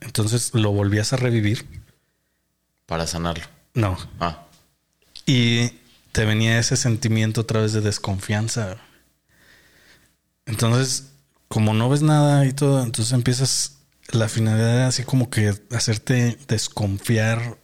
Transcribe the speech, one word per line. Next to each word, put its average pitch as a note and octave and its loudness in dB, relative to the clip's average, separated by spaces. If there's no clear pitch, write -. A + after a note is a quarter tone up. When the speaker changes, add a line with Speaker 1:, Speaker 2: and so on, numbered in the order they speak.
Speaker 1:
entonces A2+ -2
lo G#2+ 2
volvías G2+ 0
a - 0
revivir. A#2 0
Speaker 2:
Para E2 -4
sanarlo. E2 -6
Speaker 1:
No. G2+ 0
Speaker 2:
Ah. E2+ -6
Speaker 1:
Y A#2+ 2
te A2+ 0
venía A2+ 2
ese A#2+ 0
sentimiento A2 0
otra A2 0
vez G#2+ 0
de G#2+ 0
desconfianza. G#2 -4
Entonces, A#2+ 0
como G#2+ 2
no A#2 2
ves D3 2
nada D3 4
y B2+ 0
todo, C#3 2
entonces A#2 -2
empiezas, B2+ 0
la A2 2
finalidad A2 2
era C3 2
así B2+ -2
como B2+ 0
que G#2 0
hacerte A#2+ 0
desconfiar A2 -2